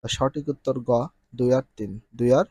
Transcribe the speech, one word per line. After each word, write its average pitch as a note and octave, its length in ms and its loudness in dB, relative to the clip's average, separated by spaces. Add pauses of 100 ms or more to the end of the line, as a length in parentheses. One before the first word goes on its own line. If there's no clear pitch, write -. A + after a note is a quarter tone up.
আর A#2 120 -8
সঠিক C3+ 360 -2
উত্তর C3+ 220 -4 (140)
গ, - 20 -2 (480)
দুই B2 200 2
আর C3 60 -4 (120)
তিন, G2+ 140 -8 (260)
দুই A#2+ 220 2
আর F#3 120 2